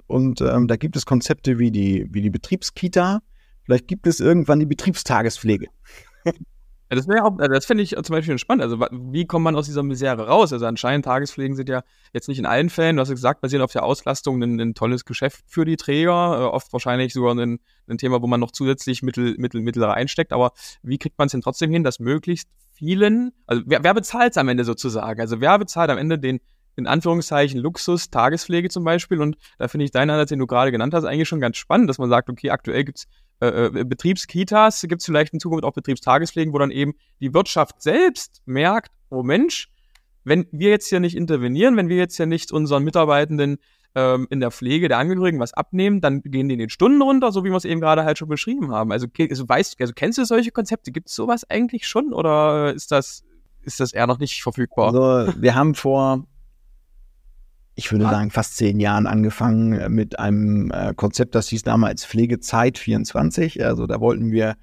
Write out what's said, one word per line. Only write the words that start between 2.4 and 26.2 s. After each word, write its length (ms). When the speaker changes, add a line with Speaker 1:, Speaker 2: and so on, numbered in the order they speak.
Speaker 1:
Vielleicht 240
gibt 200
es 120
irgendwann 400
die 60
Betriebstagespflege. 1000
<laughs> 80
Speaker 2:
Ja, 60
das 100
wäre 160
auch, 160
also 120
das 140
finde 160
ich 140
zum 180
Beispiel 240
spannend. 240
Also 180
wa-, 120
wie 340
kommt 200
man 100
aus 100
dieser 160
Misere 460
raus? 260
Also 140
anscheinend 380
Tagespflegen 500
sind 120
ja 140
jetzt 160
nicht 100
in 80
allen 240
Fällen, 280
du 40
hast 80
gesagt, 320
basieren 220
auf 80
der 120
Auslastung 600
ein, 160
ein 160
tolles 300
Geschäft 420
für 180
die 120
Träger, 340
äh, 320
oft 280
wahrscheinlich 420
sogar 200
ein, 240
ein 100
Thema, 240
wo 60
man 120
noch 120
zusätzlich 500
Mittel, 380
Mittel, 220
Mittel 220
reinsteckt. 500
Aber 180
wie 160
kriegt 180
man's 140
denn 100
trotzdem 300
hin, 120
dass 160
möglichst 480
vielen, 580
also 180
wer, 180
wer 120
bezahlt's 420
am 120
Ende 140
sozusagen? 560
Also 220
wer 160
bezahlt 320
am 80
Ende 220
den, 220